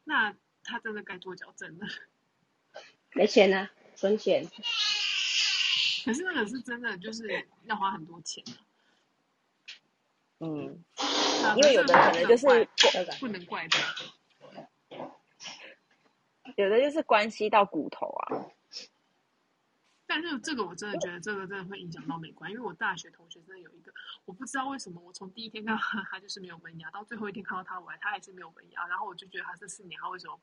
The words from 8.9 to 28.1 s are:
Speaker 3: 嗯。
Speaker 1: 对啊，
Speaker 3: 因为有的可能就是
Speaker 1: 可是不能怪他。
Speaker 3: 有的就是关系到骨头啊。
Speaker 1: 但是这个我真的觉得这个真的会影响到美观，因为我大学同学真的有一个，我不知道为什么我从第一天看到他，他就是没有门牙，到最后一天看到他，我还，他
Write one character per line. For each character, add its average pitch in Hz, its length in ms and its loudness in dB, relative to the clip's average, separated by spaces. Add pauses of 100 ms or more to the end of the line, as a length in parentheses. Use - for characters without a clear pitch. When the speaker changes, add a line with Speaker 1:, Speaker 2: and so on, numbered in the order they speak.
Speaker 3:
嗯。 151 420 -6 (140)
Speaker 1:
对 - 500 2
啊， 214 100 4
Speaker 3:
因 254 80 8
为 277 100 10
有 190 100 6
的 262 80 4
可 254 200 10
能 - 140 2
就 226 120 10
是 277 80 2
Speaker 1:
可 233 580 6
是 170 160 -10
不 262 80 -4
能 185 160 -8
怪 175 240 -8
他。 - 100 4 (2750)
Speaker 3:
有 196 140 4
的 226 100 6
就 285 100 4
是 302 120 0
关 220 280 4
系 214 200 -2
到 202 160 8
骨 - 240 -4
头 - 160 -8
啊。 - 400 -6 (1600)
Speaker 1:
但 320 160 0
是 330 180 -2
这 311 140 -4
个 233 100 0
我 175 100 -10
真 202 180 -8
的 185 60 -2
觉 180 120 -4
得 175 80 -10
这 208 160 -4
个 196 120 -6
真 196 120 -8
的 185 60 -10
会 196 160 -12
影 180 100 -12
响 160 160 -14
到 165 120 -6
美 160 140 -12
观， 160 160 -14
因 202 80 -10
为 247 60 -10
我 190 120 -8
大 202 200 -2
学 165 160 -14
同 170 200 -20
学 175 100 -20
真 185 160 -20
的 - 20 -20
有 170 160 -20
一 170 60 -20
个， 196 120 -20 (340)
我 190 60 -12
不 220 120 -14
知 262 120 -8
道 269 120 -2
为 269 100 -6
什 202 140 -12
么 170 80 -14
我 175 120 -20
从 190 200 -14
第 226 100 -14
一 220 60 -12
天 214 160 -12
看 220 100 0
到 220 80 -2
他， 196 260 -4
他 190 120 -10
就 196 80 -20
是 208 100 -10
没 185 80 -14
有 175 120 -16
门 165 200 -18
牙， 156 120 -14
到 202 120 -12
最 226 140 -14
后 208 120 -6
一 202 40 -10
天 196 100 -10
看 185 140 -8
到 185 80 -8
他， 185 160 -10
我 165 60 -18
还， 160 100 -16
他 190 140 -6